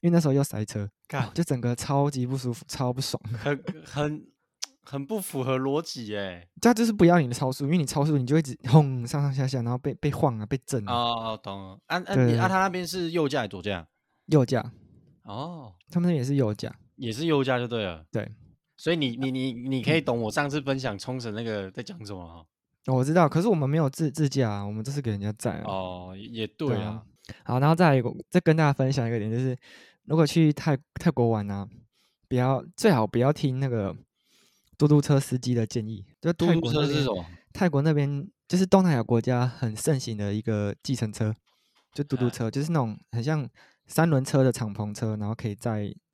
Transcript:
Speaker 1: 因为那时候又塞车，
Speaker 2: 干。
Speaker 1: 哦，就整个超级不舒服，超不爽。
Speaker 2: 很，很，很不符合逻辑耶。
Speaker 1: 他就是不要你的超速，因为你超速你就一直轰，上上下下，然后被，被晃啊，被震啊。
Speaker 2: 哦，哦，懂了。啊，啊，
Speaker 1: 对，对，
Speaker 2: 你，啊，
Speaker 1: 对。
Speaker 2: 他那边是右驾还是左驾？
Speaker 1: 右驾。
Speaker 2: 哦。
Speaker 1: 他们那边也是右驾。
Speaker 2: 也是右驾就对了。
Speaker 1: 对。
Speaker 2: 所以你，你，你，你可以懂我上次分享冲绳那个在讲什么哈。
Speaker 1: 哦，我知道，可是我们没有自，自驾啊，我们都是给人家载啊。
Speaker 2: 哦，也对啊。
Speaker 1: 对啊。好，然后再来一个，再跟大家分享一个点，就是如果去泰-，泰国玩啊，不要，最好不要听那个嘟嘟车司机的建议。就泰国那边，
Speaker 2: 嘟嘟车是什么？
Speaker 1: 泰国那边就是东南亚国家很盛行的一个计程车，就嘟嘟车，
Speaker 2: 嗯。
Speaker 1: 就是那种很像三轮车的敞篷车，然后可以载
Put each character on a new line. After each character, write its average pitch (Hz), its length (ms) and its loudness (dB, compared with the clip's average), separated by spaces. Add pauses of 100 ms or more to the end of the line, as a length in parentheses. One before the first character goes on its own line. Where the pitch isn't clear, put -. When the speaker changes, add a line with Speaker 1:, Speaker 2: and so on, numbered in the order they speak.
Speaker 1:
因 170 80 2
为 - 20 6
那 170 80 6
时 160 80 4
候 135 60 4
又 139 100 4
塞 107 220 -4
车， 104 240 -6 (180)
Speaker 2:
干。 131 200 -4
Speaker 1:
哦， - 80 -12
就 170 100 0
整 127 160 -2
个 120 160 -2
超 143 340 0
级 127 160 -4
不 127 120 -4
舒 123 120 -4
服， - 160 -8
超 127 240 -2
不 123 80 -4
爽。 - 240 -6 (160)
Speaker 2:
很， 143 240 -4 (220)
很， 147 420 -6 (580)
很 139 220 -8
不 214 140 -4
符 135 240 -6
合 131 120 0
逻 135 240 0
辑 120 280 -10
耶。 95 400 -8 (120)
Speaker 1:
他 240 140 6
就 226 100 0
是 220 80 0
不 202 120 4
要 175 160 8
你 131 80 0
的 120 60 -4
超 131 180 -2
速， 143 120 -6
因 139 60 0
为 180 80 2
你 143 80 0
超 143 180 0
速 151 140 2
你 123 80 0
就 143 100 2
一 165 60 4
直 131 140 -6 (120)
轰， 131 380 6
上 143 160 -2
上 139 100 0
下 131 140 0
下， 127 160 -2
然 117 100 -2
后 123 60 -2
被， 135 160 -4
被 151 160 -2
晃 131 300 0
啊， 107 60 -6
被 135 200 -4
震 107 220 -4
啊。 123 40 -2
Speaker 2:
哦， 120 60 0 (340)
哦， 107 80 -8
懂 98 200 -10
了。 95 260 -16
啊， 170 120 -4
啊， - 20 -4
Speaker 1:
对， 185 160 -6
对， 123 160 6
Speaker 2:
你， 117 60 2
啊， 185 100 2
Speaker 1:
对。 - 0 -
Speaker 2:
他 190 100 2
那 190 100 2
边 180 160 -4
是 165 280 -4
右 160 160 0
驾 139 120 -2
还 113 40 -4
是 101 40 -8
左 90 140 -12
驾？ 90 240 -6 (400)
Speaker 1:
右 147 180 6
驾。 120 280 -2 (500)
Speaker 2:
哦。 131 500 -14 (180)
Speaker 1:
他 175 100 0
们 175 80 2
那 175 40 2
边 160 40 2
也 123 80 0
是 139 100 0
右 117 180 2
驾。 - 220 -8 (220)
Speaker 2:
也 117 160 -6
是 143 140 -4
右 143 180 4
驾 127 140 0
就 120 100 -4
对 113 160 -4
了。 82 260 -8
Speaker 1:
对。 110 220 -6 (440)
Speaker 2:
所 - 160 -2
以 175 40 2
你， 131 200 -2
你， 131 140 -2
你， 131 220 -2
你 123 300 -4
可 147 120 2
以 165 60 4
懂 120 200 -2
我 110 100 -2
上 143 200 -2
次 147 100 -2
分 135 180 -2
享 117 200 -6
冲 127 220 -8
绳 117 120 -8
那 113 120 -6
个 104 260 -6
在 120 100 -12
讲 120 240 -14
什 101 80 -12
么 90 140 -12
哈。 82 180 -20 (420)
Speaker 1:
哦， 131 80 2
我 127 100 2
知 151 100 0
道， 170 140 6
可 156 120 2
是 190 60 0
我 220 80 4
们 139 160 0
没 151 60 2
有 156 120 2
自， 143 220 -2
自 143 180 0
驾 131 220 2
啊， 101 160 -4
我 104 60 -6
们 110 100 -6
都 123 80 -8
是 143 100 -4
给 120 120 -2
人 101 80 -4
家 104 180 -4
载 110 200 -4
啊。 - 80 -10
Speaker 2:
哦， 92 500 -8
也 113 300 -8
对 135 280 -4
啊。 - 20 -2
Speaker 1:
对 107 60 -4
啊。 107 220 -8 (400)
好， 123 160 0
然 143 80 4
后 165 60 6
再 165 160 4
来 135 60 6
一 123 60 2
个， 117 100 -4 (160)
再 180 120 2
跟 160 160 4
大 160 80 4
家 143 80 4
分 135 200 0
享 131 140 0
一 113 40 -2
个 117 80 -2
点， 107 120 -2
就 113 80 0
是 127 180 -2 (480)
如 151 120 0
果 160 100 6
去 156 260 4
泰-， 143 240 0 (220)
泰 - 100 2
国 123 200 2
玩 104 200 0
啊， 98 200 -8 (600)
不 127 60 -2
要， 127 300 2 (120)
最 220 140 6
好 113 160 4
不 113 120 0
要 135 140 6
听 135 280 -2
那 139 80 -2
个 101 260 -2 (840)
嘟 151 120 4
嘟 147 120 6
车 139 200 4
司 127 180 -4
机 123 160 0
的 113 100 2
建 110 220 -4
议。 101 180 -10 (160)
就 170 120 -2
泰 170 140 0
国 175 80 6
那 165 60 4
边， - 20 -4
Speaker 2:
嘟 120 100 -2
嘟 - 0 -
车 143 200 2
是 143 120 2
什 127 40 0
么？ 92 160 -2 (280)
Speaker 1:
泰 180 160 2
国 143 140 2
那 160 100 4
边 143 360 0 (200)
就 180 100 2
是 185 80 4
东 190 160 8
南 170 120 4
亚 117 80 2
国 117 180 4
家 123 260 2
很 113 300 -4
盛 143 220 0
行 117 180 -6
的 101 180 -2
一 107 80 -4
个 104 400 -2
计 127 140 -2
程 107 160 -4
车， 107 200 -2 (640)
就 143 80 -6
嘟 143 140 -4
嘟 123 120 2
车， 117 200 -4
Speaker 2:
嗯。 - 20 -4
Speaker 1:
就 135 100 -4
是 160 120 -2
那 156 80 2
种 113 180 -4 (140)
很 117 100 -4
像 147 260 -2 (380)
三 165 240 2
轮 135 140 4
车 135 180 2
的 131 80 6
敞 107 240 -4
篷 104 180 -4
车， 107 240 -4
然 104 120 -4
后 113 60 -2
可 113 140 -6
以 101 60 -4
载 107 400 -4 (200)